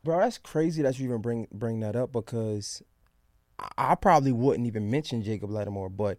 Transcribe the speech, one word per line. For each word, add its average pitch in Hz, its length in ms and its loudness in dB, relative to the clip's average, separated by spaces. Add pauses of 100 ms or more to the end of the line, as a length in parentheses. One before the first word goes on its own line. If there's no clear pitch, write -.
Bro, 165 160 2
that's 226 180 2
crazy 156 440 0
that 131 160 2
you 135 80 -4
even 120 140 -2
bring, 117 320 -4
bring 113 280 -4
that 107 160 -4
up 127 160 -2
because 110 680 -4 (760)
I, - 180 -12
I 131 200 2
probably 143 360 6
wouldn't 120 340 2
even 107 220 -2
mention 123 340 -2
Jacob 101 280 -4
Latimore, 98 440 -4
but 98 240 -2